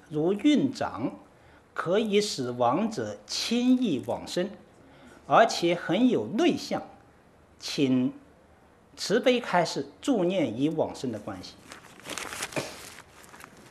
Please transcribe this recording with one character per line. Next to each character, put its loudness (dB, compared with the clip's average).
如 0
运 4
掌， -4
可 0
以 2
使 -4
亡 2
者 -6
轻 2
易 0
往 -4
生， -2
而 6
且 0
很 2
有 2
内 2
向， -6
请 2
慈 0
悲 4
开 0
示 -4
助 2
念 0
与 0
往 -2
生 -6
的 -8
关 -10
系。 -18